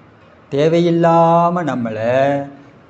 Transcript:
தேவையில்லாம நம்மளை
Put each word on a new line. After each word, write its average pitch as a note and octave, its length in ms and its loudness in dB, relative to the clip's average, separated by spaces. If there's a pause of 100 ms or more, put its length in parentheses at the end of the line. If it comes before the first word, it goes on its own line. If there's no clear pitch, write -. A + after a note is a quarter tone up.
(500)
தேவையில்லாம E3+ 1120 2
நம்மளை C3 840 -2 (420)